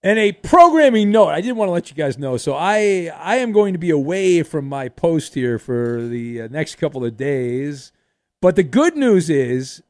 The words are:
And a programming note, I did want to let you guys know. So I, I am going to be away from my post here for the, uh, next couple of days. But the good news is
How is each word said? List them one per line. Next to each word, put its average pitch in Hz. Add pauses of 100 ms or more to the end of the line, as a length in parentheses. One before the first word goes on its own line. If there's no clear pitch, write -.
And 214
a 208
programming 302
note, 202
I 151
did 233
want 220
to 180
let 170
you 135
guys 143
know. 131
So 139
I, 190
I 180
am 247
going 208
to 180
be 170
away 170
from 139
my 135
post 165
here 123
for 120
the, 117
uh, 113
next 151
couple 143
of 117
days. 131 (500)
But 180
the 196
good 277
news 214
is 131